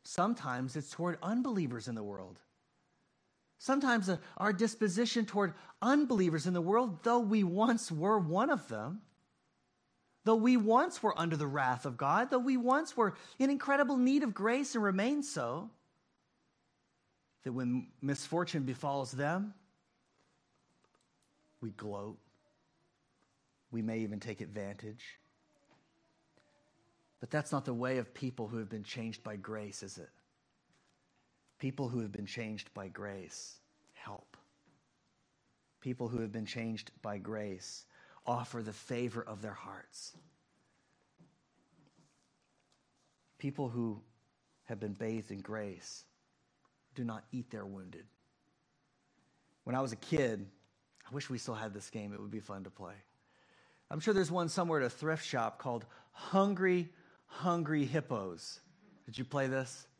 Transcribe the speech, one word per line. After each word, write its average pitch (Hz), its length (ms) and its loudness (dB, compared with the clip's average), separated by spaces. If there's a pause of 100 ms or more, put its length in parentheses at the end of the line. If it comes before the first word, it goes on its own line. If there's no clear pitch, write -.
Sometimes 123 720 0
it's 147 160 -6
toward 170 300 -2
unbelievers 190 680 0
in 120 80 -4
the 110 80 -6
world. 98 360 -10 (1200)
Sometimes, 254 500 4
uh, 180 80 2 (200)
our 208 140 2
disposition 220 760 2
toward 196 280 2 (280)
unbelievers 208 680 4
in 185 60 2
the 175 80 2
world, 202 420 2
though 240 160 6
we 214 240 4
once 214 480 4
were 180 260 4
one 196 320 4
of 254 200 0
them, 117 320 -4 (1200)
though 220 100 8
we 247 220 8
once 233 460 6
were 208 140 4
under 160 200 2
the 147 100 2
wrath 131 380 2
of 127 100 -2
God, 160 360 4
though 254 80 4
we 254 180 2
once 262 400 2
were 214 160 4 (240)
in 269 140 4
incredible 277 460 4
need 262 260 6
of 226 100 0
grace 247 400 2
and 226 100 2
remain 208 380 2
so, 156 480 -2 (1700)
that 131 80 -4
when 123 360 0 (140)
misfortune 147 600 0
befalls 135 480 -2
them, 170 420 0 (2000)
we 113 100 -6
gloat. 104 460 -8 (1500)
We 117 100 -2
may 113 180 -2
even 107 200 -4
take 107 220 -8
advantage. 104 640 -10 (2250)
But 120 120 -10
that's 151 200 0
not 135 140 0
the 131 80 -2
way 127 240 0
of 117 160 -4
people 123 340 -6
who 113 100 -6
have 110 120 -6
been 110 140 -8
changed 113 400 -8
by 107 120 -8
grace, 104 480 -10
is 98 140 -14
it? 110 120 -16 (1500)
People 131 300 -2
who 120 100 -2
have 107 140 -4
been 104 120 -6
changed 107 480 -8
by 98 140 -8
grace 95 680 -12 (380)
help. - 440 -16 (1400)
People 123 260 -4
who 117 140 -2
have 110 100 -4
been 110 140 -6
changed 113 460 -6 (100)
by 104 160 -4
grace 101 680 -8 (400)
offer 120 380 -2
the 107 80 -6
favor 120 500 -4
of 104 200 -10
their 107 120 -8
hearts. - 600 -16 (3250)
People 139 300 -4
who 117 320 -2 (640)
have 110 140 -8
been 104 140 -4
bathed 110 380 -6
in 98 100 -8
grace 104 640 -10 (920)
do 131 80 -6
not 113 300 -6
eat 127 180 -8
their 104 140 -10
wounded. 90 400 -14 (1600)
When 123 100 -2
I 131 60 2
was 131 100 -2
a 113 60 -6
kid, 117 480 0 (600)
I - 80 -14
wish 139 160 -8
we 127 80 -4
still 117 160 -6
had 107 200 -6
this 101 160 -12
game. 104 240 -8
It 101 80 -10
would 104 100 -10
be 110 80 -6
fun 98 240 -10
to 85 60 -14
play. 92 260 -14 (960)
I'm 151 80 -4
sure 208 140 2
there's 185 180 2
one 175 160 0
somewhere 165 320 0
at 131 60 2
a 123 40 0
thrift 156 360 -4
shop 113 320 -2
called 120 280 -4 (260)
Hungry, 185 800 4 (360)
Hungry 156 600 2
Hippos. 117 760 -4 (460)
Did 117 120 -14
you 127 80 -4
play 135 220 0
this? 131 400 -4 (120)